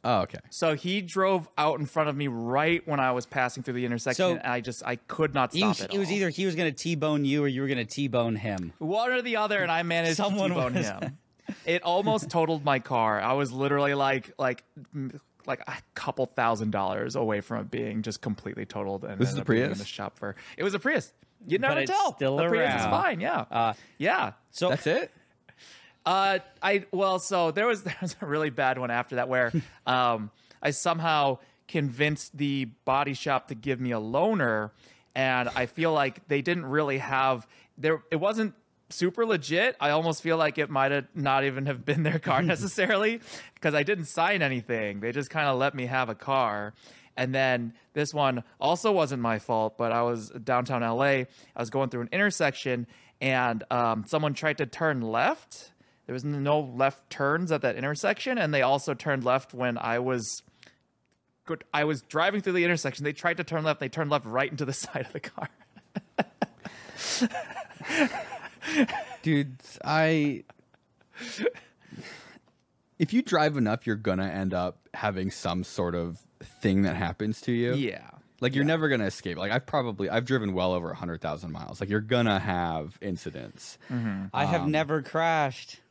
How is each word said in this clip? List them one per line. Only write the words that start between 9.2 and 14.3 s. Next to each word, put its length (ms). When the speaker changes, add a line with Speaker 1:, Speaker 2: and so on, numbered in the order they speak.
Speaker 2:
the 140
other, 240
and 120
I 100
managed 340
Speaker 3:
Someone 340
Speaker 2:
to 40
T-bone 200
Speaker 3:
was 140
Speaker 2:
him. 300
It 160
almost 480
totaled 340
my 140
car. 420
I 140
was 180
literally, 420
like, 440